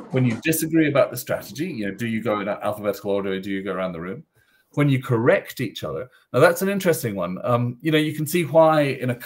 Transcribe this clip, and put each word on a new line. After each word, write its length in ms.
when 140
you 180
disagree 460
about 200
the 80
strategy, 500
you 200
know, 80
do 100
you 160
go 180
in 80
alphabetical 640
order, 300
do 80
you 140
go 100
around 200
the 80
room? 220
When 140
you 160
correct 560
each 240
other. 240
Now, 80
that's 220
an 80
interesting 440
one. 300
Um, 380
you 100
know, 60
you 160
can 120
see 200
why 360
in 60
a 60